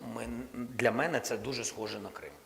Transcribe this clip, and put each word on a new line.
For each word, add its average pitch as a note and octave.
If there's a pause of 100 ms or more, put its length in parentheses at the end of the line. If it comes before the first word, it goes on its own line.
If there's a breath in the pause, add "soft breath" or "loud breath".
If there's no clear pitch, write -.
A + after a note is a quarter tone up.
(160)
мен-, A#2
для B2
мене C#3
це -
дуже A#2+
схоже A2
на G2+
Крим. D2+ (140)